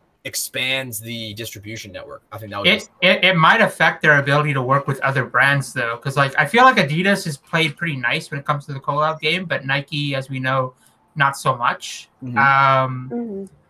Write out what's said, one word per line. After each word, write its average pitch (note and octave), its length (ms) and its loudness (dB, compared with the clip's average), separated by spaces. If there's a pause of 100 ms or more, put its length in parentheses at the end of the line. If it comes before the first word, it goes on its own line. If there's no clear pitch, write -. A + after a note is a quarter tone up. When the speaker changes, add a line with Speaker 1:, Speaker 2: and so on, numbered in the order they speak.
(260)
Speaker 1:
expands B2+ 760 -6
the A2+ 320 -10
distribution A2 580 -12
network. D#2 400 -16
I G#2+ 60 -12
think G#2+ 140 -12
that G2+ 80 -8
would E3+ 100 0
Speaker 2:
It, G3 200 -2 (120)
Speaker 1:
be F3+ 80 4
Speaker 2:
it, G3 160 2
it F#3 100 4
might E3+ 240 6
affect E3 420 2
their D3 180 6
ability C#3+ 340 0
to C3+ 80 -2
work C3+ 260 0
with C3+ 140 -2
other C3 240 -2
brands, C3+ 480 2
though, A#2 240 -4
'cause, C3+ 180 -6
like, C#3 240 0
I D3+ 60 4
feel A#3 180 4
like C4 140 8
Adidas F#3+ 480 0
has D#3 100 -6
played D#3+ 400 -2
pretty D#3+ 220 -6
nice B2+ 340 -4
when D3 80 -6
it - 60 -12
comes C#3+ 220 -2
to D3 40 -8
the C3 80 -8
collab D#3 400 -2
game, E3+ 240 -2
but D3+ 220 -4
Nike, C#3+ 500 -2
as C3+ 140 -6
we C3+ 100 -6
know, C3 360 -2 (420)
not C#3 180 2
so B2+ 220 -2
much. - 520 -4 (140)
Speaker 1:
Mm-hmm. B2 140 -8
Speaker 2:
Um, C3+ 760 4
Speaker 3:
Mm-hmm. A3 340 -8 (240)